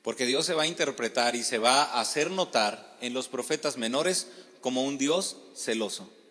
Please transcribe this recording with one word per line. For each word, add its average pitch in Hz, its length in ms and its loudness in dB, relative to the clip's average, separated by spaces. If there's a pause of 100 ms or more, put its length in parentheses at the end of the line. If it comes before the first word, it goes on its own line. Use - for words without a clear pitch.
Porque 113 240 -2
Dios 139 200 2
se 175 80 -2
va 156 100 2
a 156 40 0
interpretar 123 680 0
y 117 80 -2
se 120 160 -2
va 127 240 6
a 123 180 0
hacer 151 280 0
notar 151 720 0
en 123 140 -6
los 127 160 -4
profetas 143 480 -2
menores 143 500 0 (320)
como 127 240 0
un 139 140 -2
Dios 156 400 0 (180)
celoso 107 540 -4 (200)